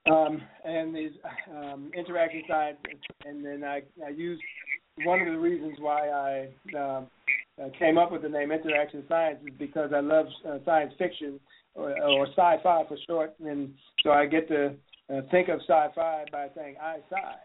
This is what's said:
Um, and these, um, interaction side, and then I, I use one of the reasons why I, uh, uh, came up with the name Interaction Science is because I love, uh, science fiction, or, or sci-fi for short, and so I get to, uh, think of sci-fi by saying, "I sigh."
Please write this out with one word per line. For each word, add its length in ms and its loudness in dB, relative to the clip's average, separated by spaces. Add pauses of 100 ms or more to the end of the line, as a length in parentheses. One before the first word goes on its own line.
(120)
Um, 300 4 (240)
and 300 -4
these, 160 -6 (440)
um, 400 -12
interaction 520 0
side, 300 0 (460)
and 220 -10
then 180 -8
I, 200 -6 (200)
I 60 -10
use 320 -6 (640)
one 180 4
of 60 -2
the 100 -2
reasons 420 -2
why 300 0
I, 680 -6
uh, 280 -4 (580)
uh, 160 -8
came 220 6
up 120 6
with 120 -6
the 60 -4
name 220 -2
Interaction 560 -4
Science 380 0
is 140 -14
because 340 -4
I 60 2
love, 260 4 (180)
uh, 220 -8
science 320 2
fiction, 420 -6 (360)
or, 160 -6 (100)
or 240 4
sci-fi 600 4
for 180 -8
short, 300 -2 (100)
and 260 -6 (320)
so 60 4
I 160 8
get 220 2
to, 260 2 (400)
uh, 160 -2
think 200 4
of 120 0
sci-fi 680 2
by 240 -6
saying, 260 -12
"I 160 -8 (140)
sigh." 340 -8